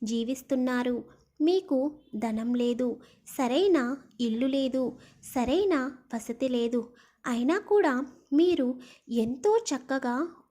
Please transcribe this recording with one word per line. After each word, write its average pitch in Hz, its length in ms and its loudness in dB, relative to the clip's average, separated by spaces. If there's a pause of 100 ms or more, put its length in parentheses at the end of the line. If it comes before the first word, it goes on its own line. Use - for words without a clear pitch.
జీవిస్తున్నారు. 247 1000 -2 (380)
మీకు 302 500 2 (240)
ధనం 226 380 -2
లేదు, 240 460 0 (380)
సరైన 277 580 2 (260)
ఇల్లు 233 260 0
లేదు, 262 500 0 (260)
సరైన 285 680 0 (240)
వసతి 233 340 -4
లేదు. 233 400 0 (380)
అయినా 254 320 0
కూడా 320 460 2 (280)
మీరు 285 460 2 (300)
ఎంతో 254 480 2
చక్కగా 269 720 -2 (240)